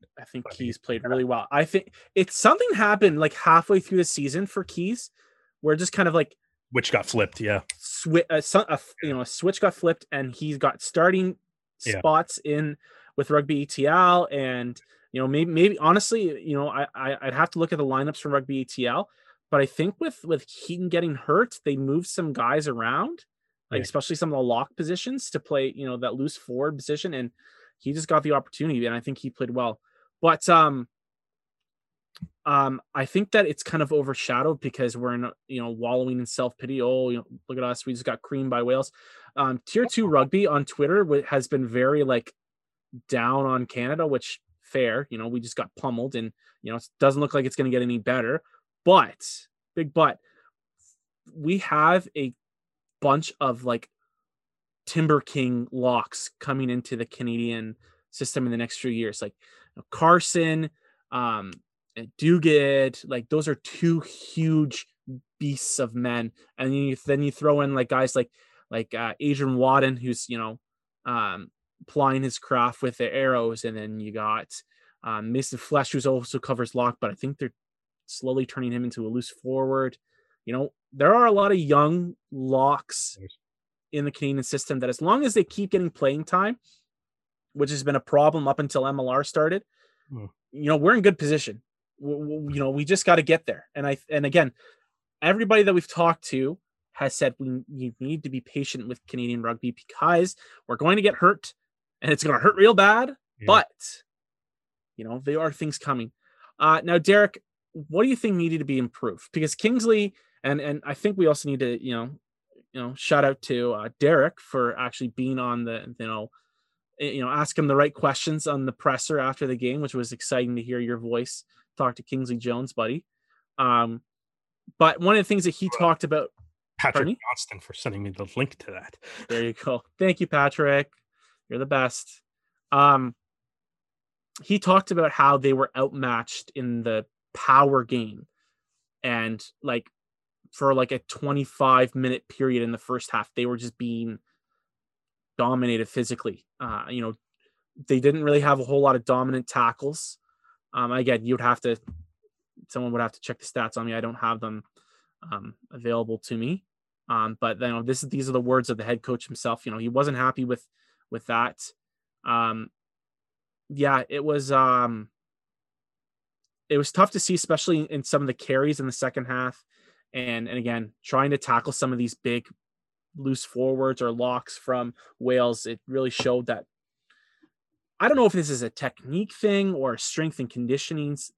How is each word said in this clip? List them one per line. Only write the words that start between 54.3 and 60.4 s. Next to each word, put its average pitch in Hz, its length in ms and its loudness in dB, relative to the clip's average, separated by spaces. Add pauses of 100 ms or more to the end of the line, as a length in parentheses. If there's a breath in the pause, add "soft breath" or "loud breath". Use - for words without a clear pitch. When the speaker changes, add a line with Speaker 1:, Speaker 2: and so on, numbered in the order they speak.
Speaker 1:
Timber 151 340 2
King 123 540 -2
locks 123 640 -2
coming 135 300 -4
into 123 260 -6
the 117 100 -6
Canadian 117 680 -6 (340)
system 127 360 -6
in 120 60 -2
the 117 60 -2
next 117 200 -6
few 131 120 -6
years, 113 320 -6
like, 104 140 -10 (400 soft breath)
you - 60 -18
know, - 100 -20
Carson, 160 760 4 (420)